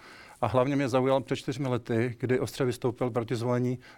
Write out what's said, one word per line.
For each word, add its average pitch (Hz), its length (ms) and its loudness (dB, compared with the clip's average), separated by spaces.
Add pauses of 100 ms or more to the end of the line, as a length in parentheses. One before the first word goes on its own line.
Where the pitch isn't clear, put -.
(420)
a 120 60 2
hlavně 127 280 2
mě 139 140 0
zaujal 131 320 2
před 131 140 -4
čtyřmi 135 320 -4
lety, 120 520 0
kdy 123 200 2
ostře 135 260 -2
vystoupil 123 440 -2
proti 117 260 -2
zvolení 123 440 0 (180)